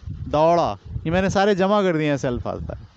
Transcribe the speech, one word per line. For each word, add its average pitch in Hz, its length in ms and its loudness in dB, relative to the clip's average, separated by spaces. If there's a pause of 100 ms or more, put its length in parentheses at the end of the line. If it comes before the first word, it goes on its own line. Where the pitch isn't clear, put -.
दौड़ा। 151 680 2 (280)
ये 160 60 -2
मैंने 185 180 2
सारे 202 260 2
जमा 196 260 2
कर 180 160 2
दिए 151 100 0
हैं 147 80 2
ऐसे 139 120 -4
अल्फाज 104 360 -4
पर। 73 140 -10 (200)